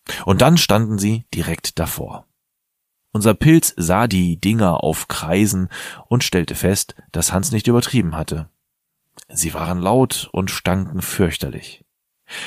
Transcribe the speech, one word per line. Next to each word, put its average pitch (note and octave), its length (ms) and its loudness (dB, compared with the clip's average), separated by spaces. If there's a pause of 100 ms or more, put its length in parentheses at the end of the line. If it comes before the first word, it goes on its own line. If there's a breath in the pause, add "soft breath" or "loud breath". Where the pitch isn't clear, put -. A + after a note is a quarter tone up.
(240 loud breath)
Und G2 160 2
dann D3+ 160 6
standen A2 420 2
sie G#2+ 360 -2
direkt - 440 -6
davor. - 480 -6 (880)
Unser G#2+ 220 4
Pilz D#3 420 4
sah F2+ 300 2
die F2+ 340 0
Dinger G2+ 420 2
aufkreisen F#2 840 -2 (400 loud breath)
und B2 160 0
stellte F2 300 -2
fest, - 400 -2 (180)
dass E2+ 200 -2
Hans F#2+ 200 -2
nicht G#2+ 140 0
übertrieben A#2 500 2
hatte. D#2+ 320 -6 (800)
Sie - 240 -4
waren E2+ 280 -4
laut A#2+ 520 0
und F#2+ 180 -4
stanken F#2 520 -4
fürchterlich. - 800 -4 (640 loud breath)